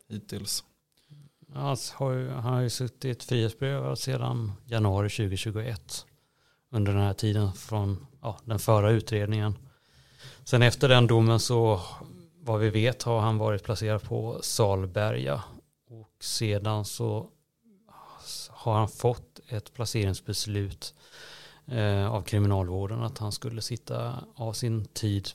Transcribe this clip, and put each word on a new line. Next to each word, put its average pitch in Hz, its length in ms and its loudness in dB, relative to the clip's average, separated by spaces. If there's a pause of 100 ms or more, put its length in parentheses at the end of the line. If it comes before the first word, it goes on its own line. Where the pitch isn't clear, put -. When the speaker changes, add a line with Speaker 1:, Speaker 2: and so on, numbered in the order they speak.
Speaker 1:
hittills? - 540 -8 (920)
Speaker 2:
Ja, 139 60 -8
alltså, 139 360 -4
har 135 160 -2
ju, 127 180 -4
han 127 240 -2
har 123 80 2
ju 123 80 2
suttit 123 540 -6
frihetsberövad 131 760 0
sedan 123 520 -2 (140)
januari 104 440 2
tjugohundratjugoett, 107 960 -4 (640)
under 101 220 2
den 101 80 4
här 101 120 4
tiden 104 400 0
från, 101 520 -2 (160)
ja, 107 240 -8
den 110 140 -2
förra 107 320 6
utredningen. 107 680 0 (880)
Sen 120 180 4
efter 123 280 6
den 123 180 10
domen 113 320 6
så, 113 420 2 (580)
vad 113 200 -2
vi 110 100 2
vet, 110 340 0
har 117 160 2
han 110 180 2
varit 107 260 0
placerad 107 400 -2
på 117 380 -6
Salberga, 104 1040 0 (460)
och 113 340 -20
sedan 104 640 -2
så 107 440 -6 (1200)
har - 240 -2
han 107 160 4
fått - 580 -4
ett - 260 -10
placeringsbeslut, 101 1200 -4 (720)
eh, 104 480 0
av 104 80 -2
kriminalvården 98 840 0
att 110 140 -6
han 107 140 -6
skulle 113 300 -8
sitta 120 640 -8 (100)
av 113 180 -6
sin 113 320 -2
tid 101 500 -2